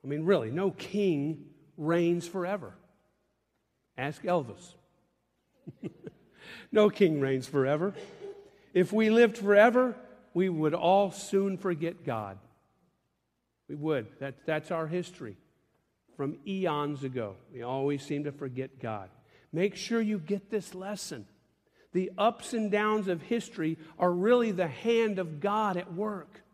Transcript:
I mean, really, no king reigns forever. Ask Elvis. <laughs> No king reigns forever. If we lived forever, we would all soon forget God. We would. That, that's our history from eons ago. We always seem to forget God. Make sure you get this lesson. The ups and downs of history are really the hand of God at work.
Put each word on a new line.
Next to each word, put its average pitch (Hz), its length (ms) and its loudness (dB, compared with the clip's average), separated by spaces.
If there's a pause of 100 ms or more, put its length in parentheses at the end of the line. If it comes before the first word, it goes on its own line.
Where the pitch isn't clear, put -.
I 131 40 -12
mean, 151 180 -4
really, 139 260 2
no 180 200 -2
king 160 800 -2 (240)
reigns 170 500 0
forever. 180 480 -6 (1200)
Ask 139 260 -6
Elvis. 156 520 -2 (1040)
<laughs> 202 80 -10 (800)
No 214 180 6
king 160 320 4
reigns 135 260 0
forever. 151 460 2 (800)
If 180 180 4
we 214 200 4
lived 226 260 6
forever, 220 580 6 (380)
we 185 160 2
would 156 240 0
all 190 380 4
soon 196 460 -2
forget 170 460 -4
God. 107 360 -6 (1300)
We 143 60 -10
would. 143 320 -2 (120)
That, 139 280 -12
that's 156 240 -2
our 160 160 -2
history 160 500 -8 (800)
from 147 300 -6
eons 147 560 -2
ago. 120 320 -6 (180)
We 123 80 -14
always 135 420 -2
seem 147 200 -6
to 147 80 -6
forget 131 480 -10
God. 107 320 -8 (420)
Make 190 220 0
sure 233 260 -2
you 214 160 0
get 190 320 -6
this 208 240 -6
lesson. 185 540 -10 (680)
The 185 240 0
ups 226 360 0
and 214 180 0
downs 214 360 2
of 170 140 -2
history 160 560 -4 (220)
are 180 120 4
really 226 400 4
the 175 160 0
hand 220 520 0
of 160 220 -8
God 202 360 0
at 175 160 -8
work. 196 480 -8 (120)